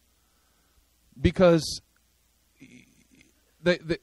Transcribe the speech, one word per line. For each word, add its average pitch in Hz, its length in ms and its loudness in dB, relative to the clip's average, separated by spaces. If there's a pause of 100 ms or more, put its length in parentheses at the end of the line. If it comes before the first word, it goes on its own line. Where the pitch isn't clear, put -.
(1200)
because 170 640 0 (1800)
they, 175 160 0
they, 160 240 -8